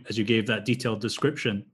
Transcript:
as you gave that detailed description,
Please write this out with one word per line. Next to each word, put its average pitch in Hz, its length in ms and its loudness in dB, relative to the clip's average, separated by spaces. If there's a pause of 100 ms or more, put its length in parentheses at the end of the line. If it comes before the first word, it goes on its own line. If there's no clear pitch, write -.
(100)
as 104 80 -2
you 107 60 2
gave 110 220 4
that 107 200 0
detailed 117 340 0
description, 120 720 -2